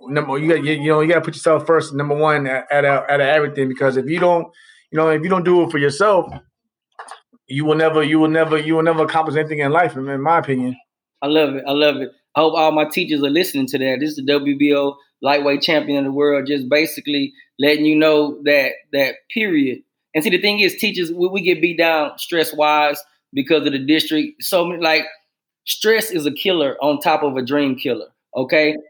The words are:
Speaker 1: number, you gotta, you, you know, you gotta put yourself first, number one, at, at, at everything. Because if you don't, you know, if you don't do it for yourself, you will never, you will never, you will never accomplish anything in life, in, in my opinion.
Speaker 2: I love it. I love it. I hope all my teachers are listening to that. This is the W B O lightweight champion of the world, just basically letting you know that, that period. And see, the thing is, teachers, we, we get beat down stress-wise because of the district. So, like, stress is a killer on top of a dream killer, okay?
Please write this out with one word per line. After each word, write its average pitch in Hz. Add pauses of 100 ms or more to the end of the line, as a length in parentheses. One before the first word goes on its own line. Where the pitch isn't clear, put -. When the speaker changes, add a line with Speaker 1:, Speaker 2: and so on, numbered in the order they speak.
Speaker 1:
number, 139
you 156
gotta, 156
you, 147
you 147
know, 151
you 156
gotta 165
put 160
yourself 156
first, 156
number 147
one, 151
at, 131
at, 143
at 143
everything. 139
Because 131
if 127
you 170
don't, 175 (440)
you 156
know, 160
if 156
you 180
don't 185
do 180
it 160
for 156
yourself, 143 (1160)
you 139
will 156
never, 156
you 156
will 156
never, 156
you 156
will 160
never 160
accomplish 151
anything 151
in 143
life, 165
in, 135
in 135
my 165
opinion. 127 (460)
Speaker 2:
I 139
love 147
it. 131
I -
love 147
it. 131 (240)
I 147
hope 160
all 156
my 151
teachers 151
are 139
listening 143
to 139
that. 131
This 151
is 151
the 135
W 143
B 143
O 143 (240)
lightweight 143
champion 143
of 139
the 135
world, 143
just 135
basically 143 (260)
letting 151
you 151
know 151
that, 139 (200)
that 135 (180)
period. 156 (340)
And 156
see, 220
the 180
thing 208
is, 190
teachers, 180
we, 175
we 190
get 170
beat 165
down 160
stress-wise 151 (320)
because 139
of 143
the 135
district. 156
So, 175
like, 165 (600)
stress 214
is 160
a 147
killer 151
on 143
top 156
of 143
a 131
dream 139
killer, 120 (280)
okay? 151 (120)